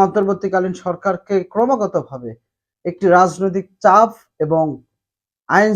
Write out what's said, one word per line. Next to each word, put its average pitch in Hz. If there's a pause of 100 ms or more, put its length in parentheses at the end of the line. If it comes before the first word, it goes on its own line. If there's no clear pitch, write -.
অন্তর্বর্তীকালীন 190 (100)
সরকারকে 185 (160)
ক্রমাগতভাবে 190 (540)
একটি 175 (120)
রাজনৈতিক 185 (180)
চাপ 214 (340)
এবং 160 (920)
আইন 214